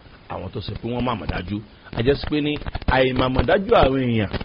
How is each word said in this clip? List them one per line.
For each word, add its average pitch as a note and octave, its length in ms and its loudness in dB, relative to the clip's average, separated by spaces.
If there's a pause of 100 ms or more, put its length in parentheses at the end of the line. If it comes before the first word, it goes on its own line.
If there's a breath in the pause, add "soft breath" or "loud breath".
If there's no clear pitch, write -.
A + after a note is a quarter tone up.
(280)
àwọn F#2 240 -8
tó - 80 -8
ṣe G#2+ 140 -10
pé A2+ 160 -10
wọ́n A#2+ 140 -4
má B2 120 -2
mọ̀ E2+ 120 -10
dájú. F2+ 300 -6 (300 loud breath)
A - 140 -6
jẹ́ C#3 140 4
sí - 120 -8
pé D3+ 140 0
ní D3 120 -2 (340)
àìmọ̀mọ̀dájú C3 880 2
àwọn C3+ 260 4
èèyàn, A2+ 280 0 (160)